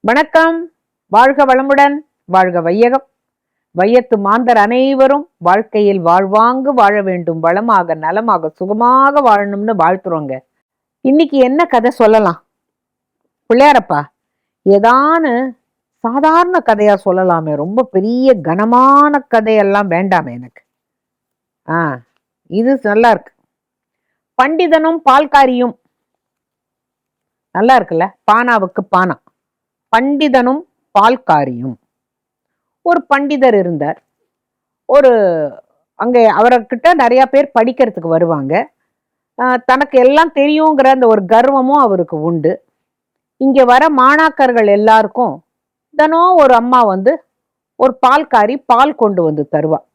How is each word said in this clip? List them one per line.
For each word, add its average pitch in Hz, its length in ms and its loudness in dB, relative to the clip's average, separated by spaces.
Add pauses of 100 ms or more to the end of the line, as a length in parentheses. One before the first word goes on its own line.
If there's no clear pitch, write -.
வணக்கம், 330 600 0 (360)
வாழ்க 269 380 2
வளமுடன், 277 500 2 (300)
வாழ்க 180 360 0
வையகம். 226 460 -2 (640)
வையத்து 226 480 0
மாந்தர் 226 380 0
அனைவரும் 262 800 0
வாழ்க்கையில் 196 640 -2
வாழ்வாங்கு 214 720 0
வாழ 208 280 0
வேண்டும், 170 380 -6
வளமாக, 180 540 -2
நலமாக, 170 540 -4
சுகமாக 247 720 0
வாழணும்னு 202 580 -2
வாழ்த்துறோங்க. 165 600 -4 (600)
இன்னைக்கு 285 380 0
என்ன 269 260 0
கதை 247 260 0
சொல்லலாம்? 214 540 0 (1000)
பிள்ளையாரப்பா, 233 560 2 (600)
ஏதானு 254 840 0 (480)
சாதாரண 320 600 0
கதையா 208 460 0
சொல்லலாமே, 180 500 -2
ரொம்ப 185 280 -4
பெரிய 240 520 0
கனமான 247 840 0
கதையெல்லாம் 214 720 0
வேண்டாமே 170 420 -2
எனக்கு. 123 300 -20 (1080)
ஆ, 156 300 -4 (480)
இது 240 360 -2
நல்லா 220 280 2
இருக்கு. - 220 -4 (1080)
பண்டிதனும் 320 580 0 (100)
பால்காரியும். 254 680 0 (1700)
நல்லா 233 280 2
இருக்குல்ல? 175 300 -4 (240)
பானாவுக்கு 220 500 -2 (140)
பானா. 180 160 0 (840)
பண்டிதனும் 269 640 0 (400)
பால்காரியும். 143 720 -2 (1080)
ஒரு 339 240 -2 (100)
பண்டிதர் 269 380 0
இருந்தார். 170 480 -4 (840)
ஒரு, 262 260 4 (840)
அங்கே 233 360 0
அவர்கிட்ட 240 640 0
நிறைய 262 320 2
பேர் 277 240 -2 (100)
படிக்கிறதுக்கு 226 480 -2
வருவாங்க. 165 600 -2 (680)
ஆ, 254 180 -2 (100)
தனக்கு 269 320 0
எல்லாம் 285 360 2
தெரியுங்கிற 294 540 0
அந்த 262 180 2
ஒரு 214 180 2
கர்வமும் 262 560 2
அவருக்கு 175 400 -2
உண்டு. 165 420 -4 (720)
இங்க 262 280 2
வர 254 220 4 (100)
மாணாக்கர்கள் 262 720 0
எல்லாருக்கும் 214 760 0 (540)
தினம் 330 380 2
ஒரு 277 200 4
அம்மா 240 280 2
வந்து 196 420 -2 (520)
ஒரு 254 300 -2
பால்காரி 254 600 0
பால் 262 280 0
கொண்டு 202 280 -2
வந்து 151 280 -4
தருவா. 156 280 -2 (160)